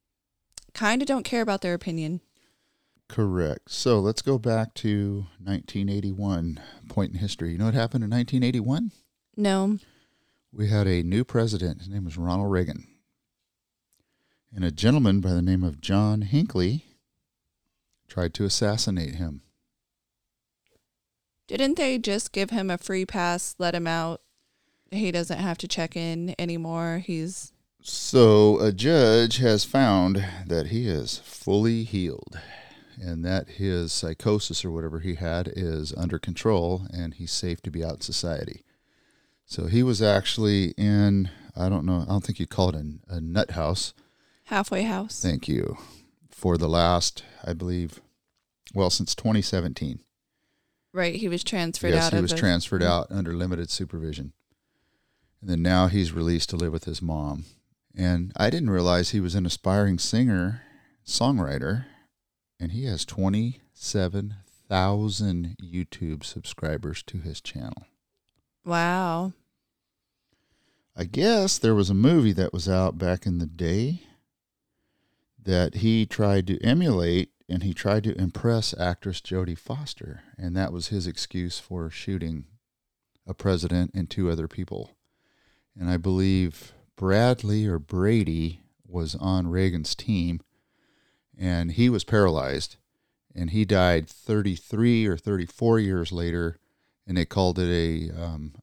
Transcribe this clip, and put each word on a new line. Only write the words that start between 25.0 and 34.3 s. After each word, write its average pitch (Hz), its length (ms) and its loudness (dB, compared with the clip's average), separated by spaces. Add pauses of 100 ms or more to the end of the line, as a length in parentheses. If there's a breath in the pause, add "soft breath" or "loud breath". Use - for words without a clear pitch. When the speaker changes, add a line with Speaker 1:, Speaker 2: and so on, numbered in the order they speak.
Speaker 1:
doesn't 175 260 -4
have 175 200 -4
to - 100 -10
check - 260 -6
in 165 460 -6
anymore. 165 640 -4
He's 170 460 -8 (280)
Speaker 2:
So 107 800 8
a 107 140 4
judge 117 640 6
has 113 280 4
found 98 600 4 (200 loud breath)
that 82 240 -2
he 113 200 -2
is 71 300 -2
fully 113 640 0
healed 92 560 -6 (580 loud breath)
and 85 280 -8
that 92 200 0
his 87 460 -2
psychosis 92 720 -2